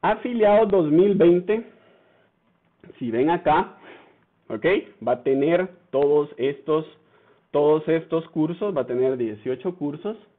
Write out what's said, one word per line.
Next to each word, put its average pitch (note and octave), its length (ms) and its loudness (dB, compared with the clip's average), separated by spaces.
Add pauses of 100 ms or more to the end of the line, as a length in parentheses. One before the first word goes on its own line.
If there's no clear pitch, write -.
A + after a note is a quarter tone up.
Afiliados A3 640 2
dos F3+ 220 2
mil F#3 240 4
veinte. F3+ 500 2 (1300)
Si A#2+ 140 -6
ven C3 180 0
acá, F3 460 -2 (720)
¿ok? A2+ 180 -6 (400)
Va A#2+ 60 -2
a B2 100 -4
tener D#3 460 0 (220)
todos C#3+ 460 0
estos, D3 500 -4 (680)
todos D3+ 360 2
estos D#3+ 420 -2
cursos, F3 460 -4
va C3+ 40 -2
a B2 60 -4
tener B2+ 300 -2
dieciocho B2+ 600 -6
cursos. D#3 400 -8 (220)